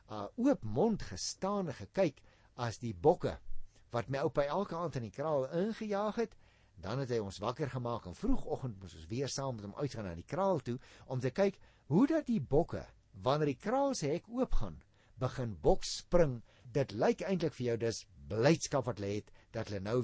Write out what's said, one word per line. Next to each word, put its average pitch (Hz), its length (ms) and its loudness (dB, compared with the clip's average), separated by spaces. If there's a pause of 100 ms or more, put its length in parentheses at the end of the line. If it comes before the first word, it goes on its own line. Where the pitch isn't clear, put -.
(120)
uh, 104 140 -8 (100)
oop 254 280 2
mond 151 480 0
gestaan 190 580 -4
en - 80 -8
gekyk 156 440 0 (380)
as 120 220 -4
die 113 120 -4
bokke 95 440 2 (560)
wat 117 200 -2
my 139 120 0
oupa 147 200 2
elke 170 320 -2
aand 165 220 -4
in 113 80 -6
die 98 80 -12
kraal 143 320 0 (140)
ingejaag 208 640 -2
het, - 120 -8 (440)
dan 104 220 -4
het 123 100 -2
hy 117 120 2
ons 95 200 -8
wakker 123 280 -2
gemaak 120 360 -4
en 87 100 -10
vroegoggend 139 640 0
moes 85 140 -14
ons 80 140 -16
weer 123 220 -4
saam 135 260 -6
met 104 100 -10
hom 101 120 -12
uitgaan 113 280 -6
na 85 100 -6
die 85 100 -12
kraal 185 360 0
toe 120 140 -4 (300)
om 131 160 -4
te 127 120 0
kyk 196 220 2 (340)
hoe 202 160 6
dat 320 220 2
die 220 120 2
bokke, 135 420 2 (420)
wanneer 147 280 4
die - 100 -12
kraal 269 340 2
se 143 140 -2
hek 170 180 -4
oopgaan, 226 480 4 (420)
begin 120 440 -4
bokspring. - 760 4 (320)
Dit 131 220 0
lyk 175 320 2
eintlik 170 320 0
vir 123 140 -2
jou 117 100 0
dis 113 220 -2 (260)
blydskap 131 560 2
wat 101 160 -4
hulle 101 160 -2
het, - 140 -10 (200)
dat 113 160 -6
hulle 101 140 -6
nou 107 220 -2